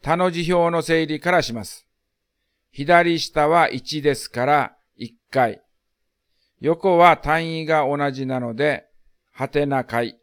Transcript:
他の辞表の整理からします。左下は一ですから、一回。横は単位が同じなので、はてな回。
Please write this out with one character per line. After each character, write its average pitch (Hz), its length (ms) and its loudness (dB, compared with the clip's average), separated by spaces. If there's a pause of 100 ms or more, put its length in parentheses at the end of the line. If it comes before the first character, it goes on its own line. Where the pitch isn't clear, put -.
他 151 140 0
の 180 160 0
辞 165 200 -2
表 170 200 2
の 165 100 -2
整 160 240 0
理 151 140 -6
か 175 100 -2
ら 175 120 2
し 120 100 -6
ま 113 120 -10
す。 - 220 -18 (840)
左 170 480 2
下 151 260 -2
は 165 240 4
一 147 320 -8
で 139 140 2
す - 120 -12
か 123 180 -4
ら、 143 300 0 (200)
一 - 180 -14 (160)
回。 117 320 0 (960)
横 170 380 0
は 170 200 6
単 160 400 -4
位 160 80 -8
が 156 200 2
同 143 240 -2
じ 131 160 -8
な 127 140 -4
の 117 160 -8
で、 139 320 -2 (420)
は 135 160 -6
て 147 180 -2
な 139 200 -2
回。 117 380 -6